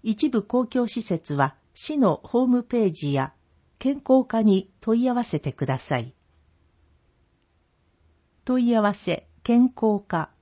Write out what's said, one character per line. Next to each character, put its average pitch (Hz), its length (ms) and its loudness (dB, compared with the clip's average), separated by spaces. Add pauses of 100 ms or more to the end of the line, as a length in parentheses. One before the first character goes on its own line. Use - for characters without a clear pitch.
一 220 240 -2
部 233 160 0
公 247 220 0
共 240 220 -2
施 226 140 -6
設 160 340 -6
は 139 200 0 (180)
市 - 240 -6
の 214 240 2
ホ 247 220 0
ー 254 40 2
ム 247 160 2
ペ 226 240 0
ー 175 40 0
ジ 147 220 -4
や 135 200 -2 (460)
健 269 260 -4
康 262 220 4
課 226 140 -2
に 196 280 2 (120)
問 233 200 0
い 254 80 0
合 247 40 -2
わ 240 100 -2
せ 151 160 -4
て 143 140 -6
く - 120 -4
だ 131 140 -4
さ 131 200 -4
い。 120 140 -10 (2250)
問 254 240 0
い 233 80 2
合 220 60 2
わ 202 120 0
せ、 - 340 -6 (160)
健 240 200 4
康 220 420 0
課 165 240 -4 (120)